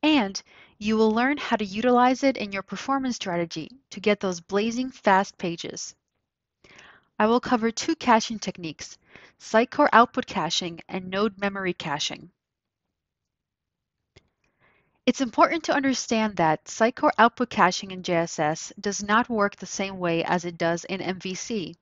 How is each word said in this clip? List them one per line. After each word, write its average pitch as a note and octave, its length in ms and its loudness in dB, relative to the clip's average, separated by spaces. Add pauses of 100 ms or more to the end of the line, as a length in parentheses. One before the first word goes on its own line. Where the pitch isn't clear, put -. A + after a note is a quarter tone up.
and B3+ 400 2 (380)
you G#3+ 180 2
will A3 140 6
learn B3+ 260 2
how - 180 -2
to G#3+ 80 -2
utilize B3 600 4
it C4+ 140 2
in G3+ 140 -8
your G3 120 -6
performance C4 520 -4
strategy E3+ 540 -4 (220)
to - 80 -12
get G#3 200 2
those F#3 200 -4
blazing A3+ 500 -2
fast G3 480 2
pages. - 560 -10 (1300)
I G#3+ 80 2
will A#3 120 4
cover A3+ 300 0
two D#4 260 -2
caching A3+ 440 2
techniques, - 580 -10 (420)
Sitecore B3+ 540 2
output A#3+ 320 6
caching E3+ 540 -4 (100)
and F#3 220 -8
node G3 260 -2
memory G3 360 -4
caching. - 580 -8 (2750)
It's B3+ 160 0
important D#4 440 2
to C#4+ 100 0
understand A#3 600 -2
that D#3 280 2
Sitecore - 540 0
output A#3 320 4
caching F#3+ 400 2
in F#3 100 -10
J F3 140 -2
S E3 240 -2
S D#3 400 -2
does G3+ 240 -6
not G#3+ 260 2
work G3+ 280 0
the F#3 100 -12
same G3 320 -8
way E3 240 0
as E3+ 220 0
it F3 120 -8
does E3+ 260 0
in F#3+ 160 -8
M F#3 200 -6
V F#3 160 -8
C. F3+ 460 -8